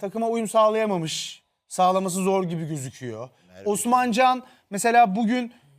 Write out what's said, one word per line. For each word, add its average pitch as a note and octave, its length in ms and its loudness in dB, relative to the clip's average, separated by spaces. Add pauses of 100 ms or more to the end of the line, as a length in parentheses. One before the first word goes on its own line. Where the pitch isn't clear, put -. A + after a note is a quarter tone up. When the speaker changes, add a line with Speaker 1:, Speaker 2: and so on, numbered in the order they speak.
Speaker 1:
takıma A3 280 -4
uyum A3+ 180 -2
sağlayamamış. G#3+ 960 0 (240)
Sağlaması F#3 560 0
zor F#3+ 200 2
gibi E3 240 -6
gözüküyor. B2+ 640 -10 (180)
Speaker 2:
Merve. G3+ 220 -8
Speaker 1:
Osmancan B3 760 2 (260)
mesela A3+ 460 4
bugün A#3+ 380 -2 (260)